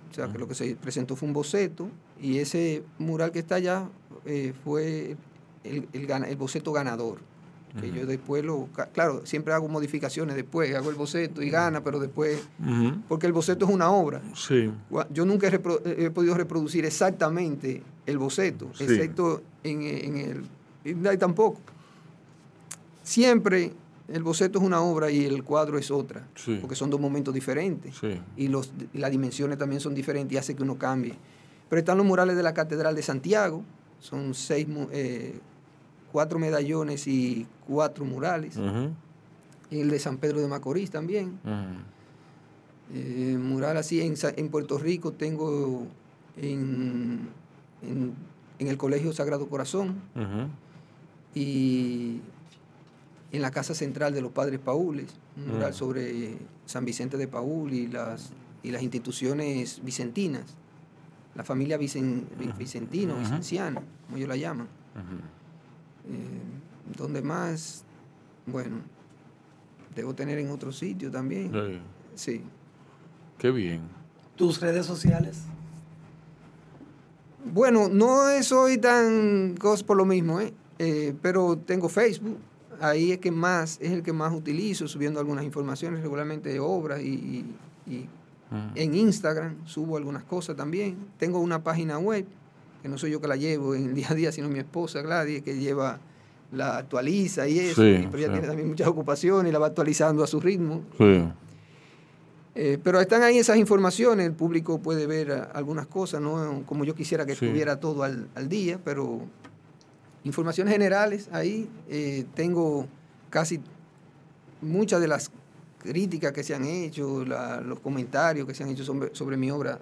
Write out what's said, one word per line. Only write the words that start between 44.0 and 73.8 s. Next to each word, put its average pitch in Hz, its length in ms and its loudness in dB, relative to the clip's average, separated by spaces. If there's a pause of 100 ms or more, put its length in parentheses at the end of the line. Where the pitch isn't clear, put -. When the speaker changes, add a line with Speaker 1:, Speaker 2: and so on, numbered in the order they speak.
Speaker 1:
en 160 160 -2
Sa-, 151 180 -2
en 156 140 -4
Puerto 147 280 -2
Rico 165 360 -2
tengo 147 720 -4 (480)
en, 127 920 -4 (520)
en, 127 320 -4 (460)
en 139 80 -2
el 135 100 -2
Colegio 147 360 0
Sagrado 143 340 -2
Corazón 185 540 -4 (120)
Speaker 2:
Ujú. 110 360 -4 (840)
Speaker 1:
y 127 840 -2 (1120)
en 147 100 -4
la 131 100 0
Casa 151 220 -6
Central 147 400 -2
de 139 80 -2
los 127 120 -6
Padres 135 260 -2
Paules, 139 480 -2 (300)
un 143 160 -6
mural 135 180 0
Speaker 2:
Mm. - 20 -12
Speaker 1:
sobre 120 640 -6 (280)
San 127 180 -6
Vicente 123 320 -6
de 135 140 -4
Paúl 139 420 -4
y 123 160 -2
las, 117 440 -8 (300)
y 123 100 -8
las 123 100 -6
instituciones 127 1040 -4
vicentinas, 135 580 -4 (920)
la - 120 -12
familia 139 320 -2
vicen-, 131 480 -2 (120)
vi-, 127 120 -6
Speaker 2:
Ujú. 101 80 -10
Speaker 1:
vicentina 131 560 -6
o - 20 -4
Speaker 2:
Ujú. 123 80 -4
Speaker 1:
vicenciana, 165 580 -4 (240)
como 127 120 -10
ellos 135 100 -6
la 131 80 -4
llaman. 135 320 -6 (280)
Speaker 2:
Ujú. - 1160 -16
Speaker 1:
Eh, - 840 -14
¿dónde 139 240 -6
más? 160 640 -6 (640)
Bueno, 123 320 -8 (1160)
debo 123 180 -8
tener 139 260 -4
en 143 100 -6
otro 139 240 -8
sitio 185 360 -8
también. 135 440 -6
Speaker 2:
Sí. 101 260 -4 (540)
Speaker 1:
Sí. 107 80 -8 (960)
Speaker 2:
Qué 123 120 2
bien. 90 320 0 (540)